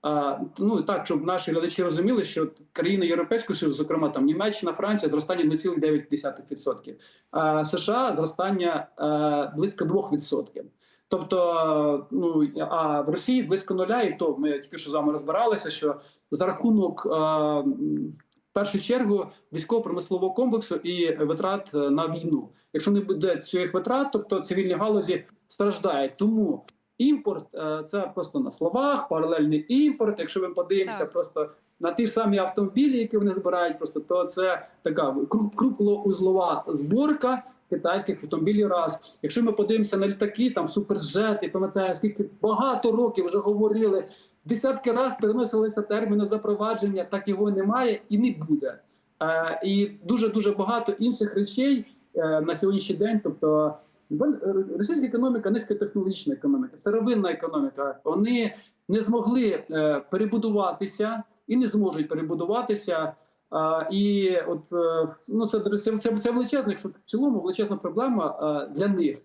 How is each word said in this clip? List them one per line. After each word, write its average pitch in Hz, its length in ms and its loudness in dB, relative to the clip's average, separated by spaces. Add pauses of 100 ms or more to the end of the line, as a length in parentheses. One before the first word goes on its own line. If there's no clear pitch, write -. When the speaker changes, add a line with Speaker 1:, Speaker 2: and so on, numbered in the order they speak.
Speaker 1:
А, 147 360 -2 (200)
ну, 202 240 2
так, 185 240 -2
щоб 151 200 -2
наші 180 260 -2
глядачі 170 320 0
розуміли, 180 400 2
що 156 240 -2 (260)
країни 180 340 2
Європейського 170 480 0
Союзу, 151 220 0
зокрема, 151 320 0
там, 135 160 0
Німеччина, 175 480 0
Франція, 202 380 0
зростання 160 320 0
нуль 156 120 4
цілих 170 240 -2
дев'ять 151 320 2
десятих 143 400 -6
відсотків. 143 440 -6 (360)
А 156 340 2
С 151 120 -2
Ш - 160 0
А 240 220 0
зростання, 170 720 -2 (120)
е, 151 580 0
близько 190 280 -2
двох 170 280 0
відсотків. - 520 -4 (420)
Тобто, 160 1040 2
ну, 165 360 2 (220)
а 151 320 2
в 139 80 -2
Росії 233 340 0
близько 190 300 -2
нуля, 190 280 0
і 175 180 0
то 156 180 0
ми 143 220 -2
тільки - 180 -14
що 151 120 -10
з 143 40 -4
вами 147 180 2
розбиралися, 170 580 0
що 151 260 -2 (360)
за 151 140 0
рахунок, 190 680 2
е, 160 40 0
м, 151 1000 0 (380)
в - 20 -20
першу 202 280 -2
чергу 208 440 0 (280)
військово-промислового 185 800 -2
комплексу 226 420 0
і 170 400 0
витрат, 165 580 -2
е, 147 40 0
на 143 300 2
війну. 156 420 -2 (240)
Якщо 156 180 0
не 202 80 4
буде 185 380 0
цих 180 360 -2
витрат, 254 380 0
тобто 202 280 -2
цивільні 190 340 -2
галузі 185 520 0 (220)
страждають. 175 720 -2
Тому... 208 480 2 (320)
Імпорт, 233 580 0
е, 156 300 -4
це 190 300 -4
просто 165 240 -4
на 131 120 -2
словах, 269 560 0
паралельний 160 600 0
імпорт. 240 520 2
Якщо 165 220 -4
ми 180 80 -4
подивимося 190 500 0
Speaker 2:
Так. 160 140 -4
Speaker 1:
просто 156 360 -2 (300)
на 170 120 -2
ті 226 140 0
ж 214 60 0
самі 214 260 2
автомобілі, 208 640 2
які 220 180 0
вони 202 160 2
збирають, 180 440 0
просто, 156 220 -6
то 180 260 0
це 185 420 -2 (160)
така 156 280 0
круп-, 208 440 -2
крупноузлова 190 1120 2
зборка 247 760 0 (260)
китайських 185 540 -2
автомобілів, 202 440 2
раз. 170 340 0 (200)
Якщо 226 220 0
ми 226 80 4
подивимося 208 460 2
на 196 100 2
літаки, 208 420 0
там, 180 200 -2
суперджети, 202 800 0
пам'ятаю, 190 460 0
скільки 208 300 -2 (160)
багато 226 500 2
років 220 340 2
вже 175 120 0
говорили, 208 680 2 (400)
десятки 254 460 0
раз 247 260 0
переносилися 220 640 2
терміни 208 460 0
запровадження, 208 760 0
так 196 240 -4
його 202 240 0
немає 208 580 0
і 208 80 2
не 208 300 2
буде. 135 300 0 (440)
Е, 160 420 0
і 202 280 2 (120)
дуже-дуже 214 480 2
багато 220 400 0
інших 214 440 0
речей, 240 500 0 (300)
е, 156 260 2
на 165 180 -2
сьогоднішній 196 360 0
день, 208 280 2
тобто 151 500 2 (360)
вон-, 208 340 0
р-, 196 220 0 (120)
російська 262 280 0
економіка — 233 460 0
низькотехнологічна 202 840 0
економіка, 135 440 0
сировинна 208 540 2
економіка. 139 720 -4
Вони 208 520 2 (340)
не 214 120 2
змогли, 220 720 2
е, 151 380 2
перебудуватися 208 1120 0 (240)
і 226 100 2
не 254 100 4
зможуть 185 420 0
перебудуватися. 170 1040 -2 (380)
А, 156 400 0
і 196 440 2 (120)
от, 170 120 -4 (140)
е, 165 340 2 (220)
ну, 220 180 0
це, 214 120 0 (180)
це, 220 200 0
це, 220 200 0
це 220 140 0
величезна, 247 400 0
якщо 196 180 -8
в - 40 -12 (120)
цілому 240 340 0
величезна 202 380 -2
проблема, 196 640 -2 (300)
е, 147 40 -14
для 170 140 0
них 175 380 0